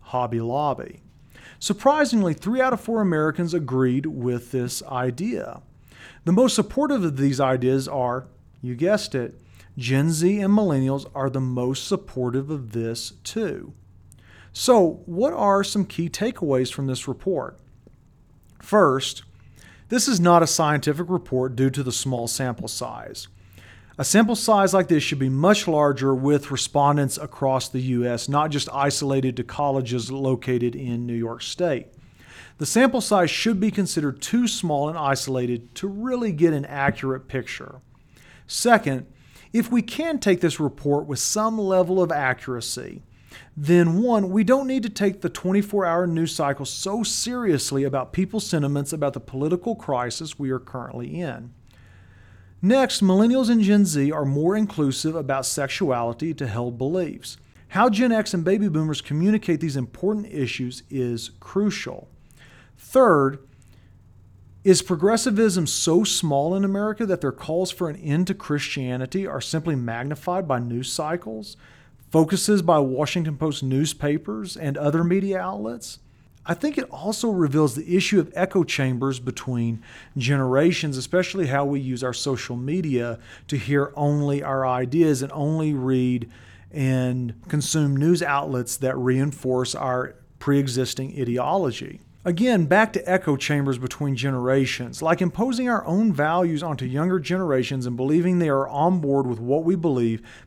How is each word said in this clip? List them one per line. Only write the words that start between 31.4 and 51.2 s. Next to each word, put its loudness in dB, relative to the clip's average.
State. -4
The -6
sample 4
size 4
should 0
be 2
considered -2
too 2
small -2
and -6
isolated -2
to -6
really -2
get 4
an -2
accurate -2
picture. -8
Second, 2
if 0
we 2
can -4
take 2
this 0
report 0
with -6
some -2
level 2
of 2
accuracy, -4
then 4
one, 2
we 4
don't 2
need 0
to -2
take -2
the -2
twenty-four 0
hour 2
news 0
cycle -2
so -4
seriously -2
about -2
people's -2
sentiments -2
about -2
the -8
political -2
crisis -6
we -4
are -4
currently -10